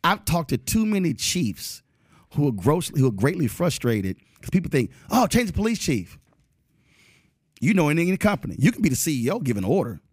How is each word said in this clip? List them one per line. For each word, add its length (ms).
I've 200
talked 260
to 80
too 280
many 260
chiefs 680
who 140
are 40
grossly, 480
who 80
are 40
greatly 340
frustrated 680
'cause 100
people 200
think, 200
"Oh, 160
change 220
the 40
police 260
chief." 400
You 140
know, 160
in 80
any 180
company, 420
you 140
can 100
be 60
the 80
C 300
E 40
O 80
giving 260
order. 360